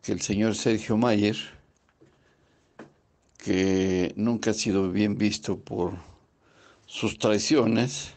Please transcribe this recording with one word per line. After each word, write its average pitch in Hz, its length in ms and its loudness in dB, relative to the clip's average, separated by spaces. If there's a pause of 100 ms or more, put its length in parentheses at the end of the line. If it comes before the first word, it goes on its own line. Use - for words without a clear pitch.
que - 80 -8
el 92 100 -4
señor 107 360 0
Sergio 110 400 0
Mayer, 107 400 2 (2000)
que 95 760 0
nunca 110 340 0
ha - 20 0
sido 98 380 0
bien 104 260 0
visto 104 440 -2
por 90 340 -4 (920)
sus - 320 -6
traiciones 120 1000 2